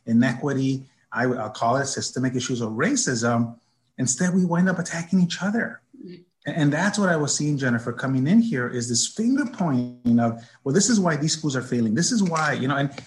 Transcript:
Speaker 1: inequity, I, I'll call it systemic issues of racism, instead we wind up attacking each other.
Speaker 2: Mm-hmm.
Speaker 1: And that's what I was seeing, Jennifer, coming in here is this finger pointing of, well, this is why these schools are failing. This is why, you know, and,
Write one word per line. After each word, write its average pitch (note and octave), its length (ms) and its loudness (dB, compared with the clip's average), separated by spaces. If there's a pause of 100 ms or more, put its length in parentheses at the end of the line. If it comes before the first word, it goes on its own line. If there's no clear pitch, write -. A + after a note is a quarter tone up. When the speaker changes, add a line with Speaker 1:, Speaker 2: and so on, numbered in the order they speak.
Speaker 1:
inequity, C3 800 0 (280)
I, A#2 120 0
I'll A#2 260 -2
call A#2+ 260 0
it C3+ 100 -2
systemic B2+ 480 -4
issues B2 260 -2
of A2 120 -2
racism, A#2+ 840 0 (400)
instead F3 380 0
we F#3 100 4
wind F3 240 2
up F3+ 100 2
attacking E3+ 420 0
each F3 220 0
other. G#3 380 -4 (160)
Speaker 2:
Mm-hmm. F3+ 260 -18 (260)
Speaker 1:
And D3 240 2
that's G3 260 0
what G3 100 2
I E3 80 4
was D3 180 0
seeing, D3 220 0
Jennifer, A#2+ 360 0
coming C3 340 0
in G#3+ 140 6
here C3+ 280 0
is A#2+ 200 -4
this A#2 200 -2
finger C4 380 0
pointing B2 760 0
of, A2+ 260 -2 (160)
well, C#3 120 -2
this G3+ 160 4
is G#3+ 100 2
why E3+ 160 0
these D3+ 160 -2
schools C3+ 240 -4
are B2 60 -2
failing. A#2 320 0
This E3+ 180 0
is G#3+ 100 2
why, D#3+ 300 0
you A#2+ 160 -2
know, C#3+ 80 0
and, C#3+ 140 0 (160)